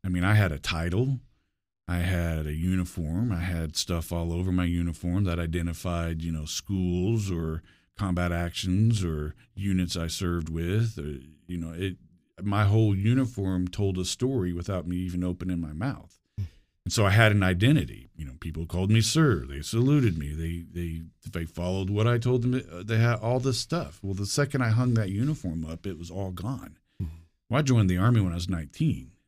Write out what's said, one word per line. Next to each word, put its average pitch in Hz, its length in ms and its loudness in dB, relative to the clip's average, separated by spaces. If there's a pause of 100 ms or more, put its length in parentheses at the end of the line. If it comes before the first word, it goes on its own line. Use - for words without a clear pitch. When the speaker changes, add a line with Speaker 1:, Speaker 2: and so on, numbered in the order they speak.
Speaker 1:
I 95 40 -2
mean, 90 140 0
I 98 120 4
had 98 180 6
a 69 60 -6
title, 92 600 -2 (680)
I 90 100 -2
had 85 500 0
a 76 60 -4
uniform, 87 760 -2
I 85 100 -2
had 82 340 -4
stuff - 360 -4
all 85 200 -2
over 90 200 -2
my 90 140 2
uniform 87 600 0
that 85 140 0
identified, 85 840 -4
you 82 100 -4
know, 78 140 -6
schools 95 840 -2
or 82 320 -4 (360)
combat 87 340 0
actions 92 720 0
or 78 320 -4 (180)
units 92 440 0
I 82 100 -2
served 85 420 -2
with. 92 480 -2
Or, 73 220 -8 (280)
you 90 100 -6
know, 82 160 -8
it, 92 240 -6 (440)
my 101 240 2
whole 104 300 4
uniform 98 720 0
told 98 300 -2
a 90 80 -2
story 120 480 -2
without 87 340 -4
me 90 100 -2
even 90 260 -2
opening 90 380 -4
my 76 120 -6
mouth. - 460 -6 (180)
Speaker 2:
Hmm. 98 60 -4 (420)
Speaker 1:
And - 80 -4
so 107 120 4
I 95 60 6
had 110 200 8
an 101 120 4
identity. 90 760 2
You 78 80 -12
know, 65 160 -14
people 82 240 -6
called 92 260 0
me 110 80 8
sir. 113 460 4
They 69 160 -10
saluted 120 560 2
me. 73 160 -6
They, 82 360 -6
they, 82 340 -6 (280)
they 82 140 -4
followed 92 440 -4
what 104 180 2
I 120 100 4
told 123 240 2
them. 123 140 0 (140)
Uh, 87 140 -12
they 110 140 0
had 117 220 4
all 120 200 0
this 123 200 0
stuff. - 440 -6
Well, 98 100 -4
the 101 120 -2
second 143 380 0
I 113 60 2
hung 120 260 4
that 107 140 0
uniform 98 560 -2
up, 80 220 -10
it 87 100 -8
was 85 140 -12
all 95 200 -6
gone. 104 460 -8 (220)
Speaker 2:
Hmm. 85 80 -4 (420)
Speaker 1:
Well, 123 100 2
I - 20 2
joined 123 280 6
the 90 80 4
Army 113 220 6
when 92 140 2
I - 20 -4
was 85 140 -4
nineteen 82 600 -2 (160)